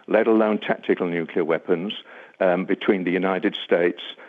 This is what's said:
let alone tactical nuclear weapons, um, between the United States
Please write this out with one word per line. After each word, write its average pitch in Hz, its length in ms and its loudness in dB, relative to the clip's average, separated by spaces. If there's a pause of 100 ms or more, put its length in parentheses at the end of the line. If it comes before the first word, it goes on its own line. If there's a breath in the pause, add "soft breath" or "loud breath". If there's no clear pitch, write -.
let 107 200 2
alone 110 320 4
tactical - 480 -2
nuclear 85 380 -2
weapons, 85 480 -2 (480 loud breath)
um, 92 240 2
between 92 400 0
the 87 60 -2
United 92 440 0
States 87 460 0 (280 loud breath)